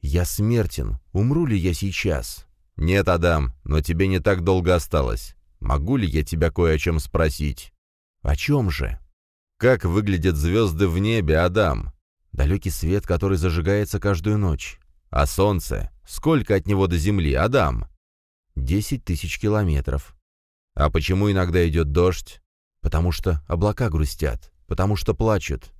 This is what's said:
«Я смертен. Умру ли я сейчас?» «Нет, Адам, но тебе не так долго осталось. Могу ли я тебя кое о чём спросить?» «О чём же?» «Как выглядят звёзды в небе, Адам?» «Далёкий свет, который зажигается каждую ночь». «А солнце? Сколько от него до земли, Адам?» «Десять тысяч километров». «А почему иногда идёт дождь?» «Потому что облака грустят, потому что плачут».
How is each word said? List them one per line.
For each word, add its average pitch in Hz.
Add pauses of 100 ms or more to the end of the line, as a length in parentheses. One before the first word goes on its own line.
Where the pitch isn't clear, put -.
«Я 85
смертен. 101 (140)
Умру 135
ли 117
я 87
сейчас?» - (280)
«Нет, 92
Адам, 82 (100)
но 73
тебе 85
не 92
так 92
долго 90
осталось. 67 (240)
Могу 73
ли 107
я 76
тебя 80
кое 82
о -
чём 80
спросить?» - (500)
«О 76
чём 135
же?» 71 (580)
«Как 120
выглядят 92
звёзды 87
в 82
небе, 98
Адам?» 87 (380)
«Далёкий 90
свет, 92
который 90
зажигается 90
каждую 101
ночь». 87 (300)
«А 71
солнце? 92 (160)
Сколько 135
от 92
него 98
до 87
земли, 82
Адам?» 85 (680)
«Десять 98
тысяч 82
километров». 80 (580)
«А 78
почему 98
иногда 90
идёт 78
дождь?» 87 (400)
«Потому 82
что 78
облака 104
грустят, 76 (160)
потому 98
что 101
плачут». 104